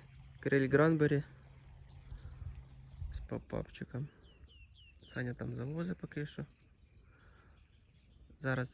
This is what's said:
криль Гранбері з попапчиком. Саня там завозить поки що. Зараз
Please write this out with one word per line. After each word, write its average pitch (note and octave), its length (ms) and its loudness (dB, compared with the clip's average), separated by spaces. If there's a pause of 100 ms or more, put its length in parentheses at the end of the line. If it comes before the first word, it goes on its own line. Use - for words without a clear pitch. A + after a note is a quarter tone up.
(400)
криль C3+ 300 4
Гранбері D3 540 8 (1900)
з - 40 -6
попапчиком. - 880 -4 (1080)
Саня B2 180 -2
там A#2+ 220 -4
завозить D#3 420 -4
поки D3 280 -6
що. D3 200 -8 (2000)
Зараз C3 320 -2